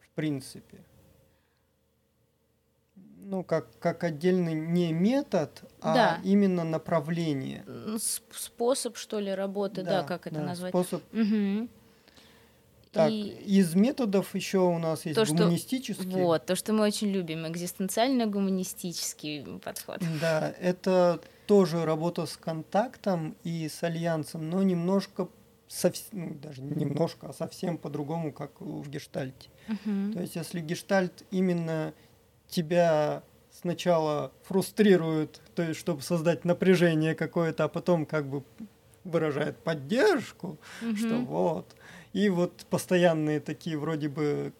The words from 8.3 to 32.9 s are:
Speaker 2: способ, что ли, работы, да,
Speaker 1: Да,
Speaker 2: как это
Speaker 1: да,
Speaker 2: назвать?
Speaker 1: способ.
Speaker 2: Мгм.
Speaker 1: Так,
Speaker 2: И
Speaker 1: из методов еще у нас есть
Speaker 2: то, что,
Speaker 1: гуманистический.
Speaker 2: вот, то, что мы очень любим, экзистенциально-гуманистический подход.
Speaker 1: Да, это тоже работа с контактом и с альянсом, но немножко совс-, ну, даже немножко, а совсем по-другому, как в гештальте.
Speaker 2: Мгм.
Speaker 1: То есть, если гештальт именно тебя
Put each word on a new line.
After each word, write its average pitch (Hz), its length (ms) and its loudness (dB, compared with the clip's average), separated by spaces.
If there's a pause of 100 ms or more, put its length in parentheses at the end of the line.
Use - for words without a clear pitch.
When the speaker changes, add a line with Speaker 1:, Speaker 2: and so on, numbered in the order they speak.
Speaker 2:
способ, 240 600 -2
что - 240 -6
ли, 196 140 -4
работы, 196 480 -4
да, 180 180 0
Speaker 1:
Да, 170 80 -4
Speaker 2:
как 175 180 -6
это 156 140 -6
Speaker 1:
да, 180 60 -2
Speaker 2:
назвать? 180 240 -6
Speaker 1:
способ. 180 320 0 (100)
Speaker 2:
Мгм. 214 560 0 (1200)
Speaker 1:
Так, 208 200 4
Speaker 2:
И 208 160 -4 (180)
Speaker 1:
из 190 300 4
методов 202 580 2
еще 185 340 2
у 170 100 2
нас 160 280 -2
есть 156 80 -4
Speaker 2:
то, 220 100 4
что, 151 120 0
Speaker 1:
гуманистический. 185 880 0
Speaker 2:
вот, 165 240 2
то, 185 100 0
что - 160 -4
мы 214 100 4
очень 208 300 0
любим, 165 340 -4
экзистенциально-гуманистический 185 2000 -2 (200)
подход. - 340 -10 (220)
Speaker 1:
Да, 156 400 0
это 180 600 2 (300)
тоже 170 340 6
работа 160 420 0
с - 100 -10
контактом 165 1080 -2
и 165 260 -4
с - 140 -8
альянсом, 165 680 -4
но 185 140 0
немножко 185 640 0 (420)
совс-, - 440 -2
ну, 165 280 -8
даже 135 220 -14
немножко, 143 680 -2
а - 20 -14
совсем 165 440 -6
по-другому, 147 560 -6
как - 280 -14
в 151 280 -10
гештальте. 135 600 -10 (180)
Speaker 2:
Мгм. 208 460 -4
Speaker 1:
То 180 80 -6
есть, - 160 -8
если 170 240 -8
гештальт 175 720 -2
именно 165 600 0 (540)
тебя 156 760 2 (260)